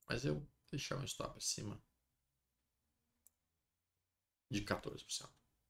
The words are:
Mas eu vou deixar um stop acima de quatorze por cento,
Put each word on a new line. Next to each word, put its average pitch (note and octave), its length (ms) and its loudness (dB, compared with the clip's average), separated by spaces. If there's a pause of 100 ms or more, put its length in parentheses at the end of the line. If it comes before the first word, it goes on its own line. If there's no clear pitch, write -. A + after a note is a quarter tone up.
Mas A#2+ 160 2
eu D3 100 4
vou D3 140 -2 (220)
deixar - 280 0
um F#2 60 -2
stop - 320 -4
acima - 460 -2 (2750)
de G2+ 120 4
quatorze - 400 0
por - 100 -8
cento, - 200 -4 (380)